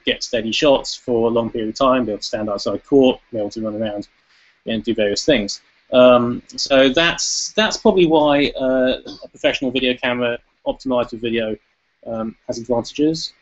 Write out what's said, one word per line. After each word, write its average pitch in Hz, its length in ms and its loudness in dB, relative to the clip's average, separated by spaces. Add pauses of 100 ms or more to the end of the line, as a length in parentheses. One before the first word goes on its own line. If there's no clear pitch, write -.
get - 180 -4
steady 110 300 -4
shots 139 420 2
for 117 340 0
a - 20 0
long 117 200 0
period 110 200 -6
of 107 40 -10
time, 127 300 2
be 107 80 -4
able 95 80 -8
to - 40 -10
stand 107 240 -6
outside 101 360 -6
court, 131 360 4 (120)
be 113 60 -6
able 104 120 -6
to 113 120 -10
run 107 200 -6
around 104 240 -6 (600)
and 113 180 -4
do 113 100 -2
various 104 300 -2
things. 113 360 0 (320)
Um, 123 500 6 (120)
so 135 360 2
that's, - 640 -2
that's 214 260 0
probably 190 280 4
why, 147 540 2
uh, 131 400 0 (240)
a - 40 -18
professional 131 440 -4
video 127 220 0
camera 123 440 -4 (280)
optimized 123 440 -4
for 120 60 -12
video, 113 400 -4 (500)
um, 113 300 -8 (100)
has 117 120 -8
advantages. 127 840 -2